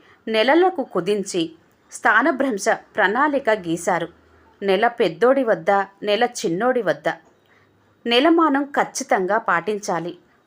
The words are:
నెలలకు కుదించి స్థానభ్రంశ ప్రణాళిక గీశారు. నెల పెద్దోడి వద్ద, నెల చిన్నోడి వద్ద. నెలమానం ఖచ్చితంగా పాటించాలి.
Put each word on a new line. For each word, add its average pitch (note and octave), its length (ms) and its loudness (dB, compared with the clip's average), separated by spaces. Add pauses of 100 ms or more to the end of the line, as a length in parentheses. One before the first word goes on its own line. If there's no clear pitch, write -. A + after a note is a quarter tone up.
(280)
నెలలకు C#4 540 2
కుదించి F#3+ 720 -4 (400)
స్థానభ్రంశ B3 760 0
ప్రణాళిక A#3 840 0
గీశారు. E3+ 580 -2 (540)
నెల G3 260 2
పెద్దోడి A#3 560 2
వద్ద, F#3 260 0 (320)
నెల G#3 220 0
చిన్నోడి A#3 580 -2
వద్ద. D#3+ 260 -2 (1000)
నెలమానం C#4+ 580 2
ఖచ్చితంగా A3+ 720 -2
పాటించాలి. F3+ 800 -4 (280)